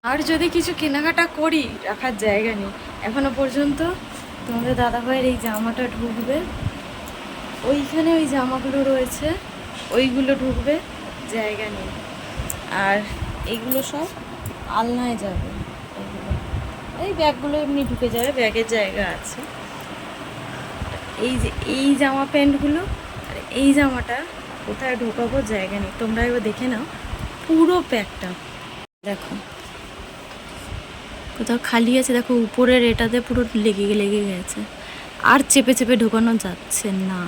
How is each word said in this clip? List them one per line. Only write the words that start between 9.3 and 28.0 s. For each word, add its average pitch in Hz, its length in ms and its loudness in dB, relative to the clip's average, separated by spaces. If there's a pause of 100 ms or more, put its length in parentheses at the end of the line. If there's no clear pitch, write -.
ওইগুলো 262 360 4 (100)
ঢুকবে, 254 320 2 (600)
জায়গা 214 380 -2
নেই। 190 160 -6 (920)
আর 196 120 4 (560)
এইগুলো 247 280 0 (120)
সব 302 140 -4 (720)
আলনায় 240 460 0
যাবে, 180 240 -2 (500)
এইগুলো। 196 320 -8 (720)
এই 392 160 -2
ব্যাগগুলো 285 440 2
এমনি 277 260 2
ঢুকে 240 240 0
যাবে, 240 240 2
ব্যাগের 226 280 2 (100)
জায়গা 202 280 0 (120)
আছে। - 240 -10 (1900)
এই 254 160 0
যে 220 80 2 (260)
এই 269 100 2 (140)
জামা 269 320 4
প্যান্টগুলো 285 480 6 (480)
আর - 80 -8 (240)
এই 277 80 8 (100)
জামাটা 254 400 2 (480)
কোথায় 247 360 -2
ঢোকাবো, 233 340 0 (160)
জায়গা 196 300 -2
নেই। 196 160 -4
তোমরা 226 280 0
একবার 240 220 2
দেখে 247 240 -2
নাও 226 120 -2 (600)
পুরো 330 320 8 (140)
প্যাকটা, 202 380 -2 (800)